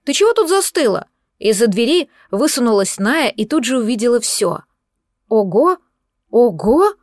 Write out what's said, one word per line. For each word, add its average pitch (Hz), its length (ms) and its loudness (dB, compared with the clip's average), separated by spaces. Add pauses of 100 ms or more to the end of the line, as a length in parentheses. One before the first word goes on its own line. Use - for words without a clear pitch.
ты 285 100 -4
чего 440 200 2
тут 392 160 0
застыла?" 320 580 -2 (300)
Из-за 214 300 0
двери 240 420 0 (220)
высунулась 220 680 0
Ная 247 320 0
и 220 160 -6
тут 269 200 -2
же 262 120 -2
увидела 240 420 0
все. - 420 -4 (680)
"Ого! 220 480 2 (540)
Ого! 240 720 2